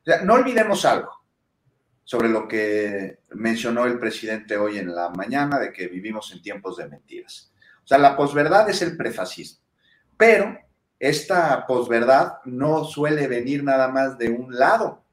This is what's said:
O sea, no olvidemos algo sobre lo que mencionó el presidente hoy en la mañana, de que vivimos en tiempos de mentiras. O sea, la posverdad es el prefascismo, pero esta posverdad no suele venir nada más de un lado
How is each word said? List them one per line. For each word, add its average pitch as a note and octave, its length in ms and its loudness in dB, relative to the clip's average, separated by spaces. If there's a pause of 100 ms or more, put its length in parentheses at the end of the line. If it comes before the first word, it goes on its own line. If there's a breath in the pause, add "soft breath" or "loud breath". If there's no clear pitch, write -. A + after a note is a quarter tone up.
O - 40 -18
sea, E3 160 2
no G3+ 140 6
olvidemos A3 500 2
algo A2 260 0 (920)
sobre A#2 240 0
lo G#2+ 180 -2
que G#2 720 -4 (120)
mencionó A#2 540 -2
el A#2+ 140 -2
presidente G#2+ 560 -6
hoy G#2 220 -2
en F2+ 180 -8
la E2+ 140 -4
mañana, C3 500 -4
de G2+ 140 -6
que F2+ 160 -10
vivimos G#2 420 -12
en F2 100 -20
tiempos F#2+ 360 -12
de E2+ 100 -12
mentiras. - 640 -20 (320 soft breath)
O - 40 -20
sea, C#3 100 6
la C#3 180 8
posverdad D3+ 540 2
es F3+ 120 -2
el E3 140 -4
prefascismo, - 640 -10 (560)
pero G#3+ 420 4 (400)
esta D3+ 720 0
posverdad B2 680 2 (100)
no D3+ 400 -2
suele D3 420 -2
venir B2+ 340 -4
nada C3+ 280 2
más C3 280 -2
de A#2 120 -2
un B2 280 -6
lado G3 560 2